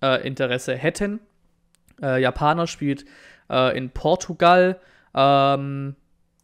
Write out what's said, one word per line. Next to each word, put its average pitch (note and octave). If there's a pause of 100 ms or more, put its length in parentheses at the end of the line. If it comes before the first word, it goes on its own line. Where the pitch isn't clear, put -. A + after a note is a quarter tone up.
äh, C3
Interesse B2+
hätten. F#3 (840)
Äh, C3
Japaner D3+
spielt, C#3+ (440)
äh, C3
in C3
Portugal. F3+ (340)
Ähm, C#3 (500)